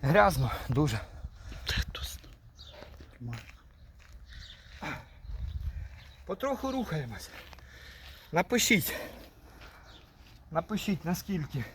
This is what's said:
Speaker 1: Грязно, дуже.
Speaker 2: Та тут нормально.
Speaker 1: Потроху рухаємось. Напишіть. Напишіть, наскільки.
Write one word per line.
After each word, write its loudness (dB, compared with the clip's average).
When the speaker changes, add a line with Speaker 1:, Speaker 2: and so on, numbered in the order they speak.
Speaker 1:
Грязно, 8
дуже. 6
Speaker 2:
Та 2
тут -8
нормально. -8
Speaker 1:
Потроху 0
рухаємось. -2
Напишіть. 4
Напишіть, 0
наскільки. 0